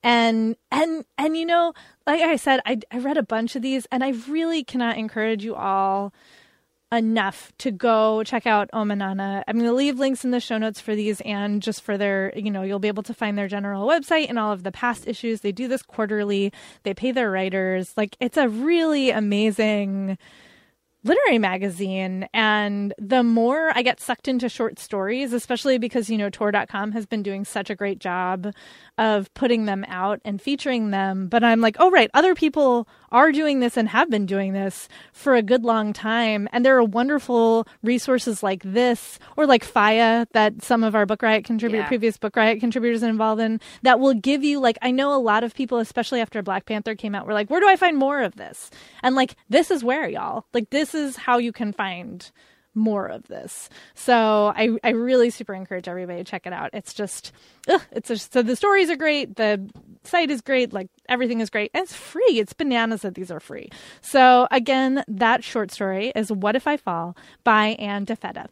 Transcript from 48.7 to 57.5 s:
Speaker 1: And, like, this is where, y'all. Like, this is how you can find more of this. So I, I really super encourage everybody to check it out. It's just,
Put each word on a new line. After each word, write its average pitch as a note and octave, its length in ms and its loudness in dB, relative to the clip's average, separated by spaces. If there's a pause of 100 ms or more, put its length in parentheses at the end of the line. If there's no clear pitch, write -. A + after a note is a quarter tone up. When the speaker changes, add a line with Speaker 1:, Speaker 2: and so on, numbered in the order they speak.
Speaker 1:
And, B3+ 100 2
like, C4 220 0 (120)
this C#4+ 220 4
is D4 140 0
where, C4 240 0
y'all. - 440 -8
Like, A#3+ 180 -2
this D4 180 0 (100)
is C#4 180 -4
how B3 220 0
you A#3+ 140 -2
can G#3 200 -6
find F3+ 600 -10 (420)
more G#3+ 320 0
of - 220 -12
this. - 400 -16 (260)
So G#3+ 600 4
I, A3+ 260 2
I - 80 2
really A#3+ 400 4
super A3 220 -12
encourage F#3 360 -8
everybody F3+ 300 -8
to F#3 60 -10
check - 220 -10
it F3+ 60 -10
out. E3+ 200 -8
It's - 220 -12
just, - 380 -10 (360)